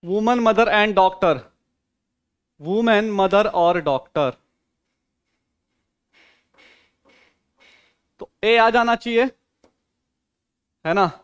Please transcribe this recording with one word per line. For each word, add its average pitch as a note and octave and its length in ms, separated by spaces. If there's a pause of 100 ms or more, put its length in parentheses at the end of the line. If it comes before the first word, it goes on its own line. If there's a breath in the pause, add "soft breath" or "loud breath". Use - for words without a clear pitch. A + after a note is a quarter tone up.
वुमन, G#3+ 300
मदर A3 300
and G#3 280
doctor, F#3 420 (1200)
वुमेन, G#3+ 500
मदर G3 360
और F3 340
डॉक्टर, C#3+ 520 (3750 soft breath)
तो - 100 (140)
ए A3+ 140
आ A3+ 120
जाना A#3 260
चाहिए, A#3 280 (1600)
है E3 80
ना। F#3 180 (120)